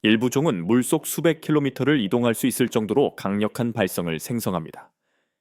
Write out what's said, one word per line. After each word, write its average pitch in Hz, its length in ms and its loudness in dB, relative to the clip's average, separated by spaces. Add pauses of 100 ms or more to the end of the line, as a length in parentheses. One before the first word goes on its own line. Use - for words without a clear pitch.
일부 113 280 4
종은 131 340 0
물속 123 400 2
수백 160 360 0
킬로미터를 143 600 0
이동할 117 340 0
수 - 120 -2
있을 120 220 0
정도로 110 480 0
강력한 107 560 -2
발성을 90 480 -2
생성합니다. 98 720 -6 (480)